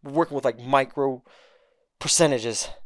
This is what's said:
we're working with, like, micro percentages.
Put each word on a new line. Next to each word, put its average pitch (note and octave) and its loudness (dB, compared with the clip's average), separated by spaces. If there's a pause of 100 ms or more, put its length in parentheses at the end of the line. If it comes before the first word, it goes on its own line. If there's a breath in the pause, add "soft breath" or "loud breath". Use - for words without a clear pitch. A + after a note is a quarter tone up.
we're C3+ -14
working D#3+ 2
with, C#3 -4
like, A#2+ 0
micro C3+ 0 (760 soft breath)
percentages. B2+ 0 (160)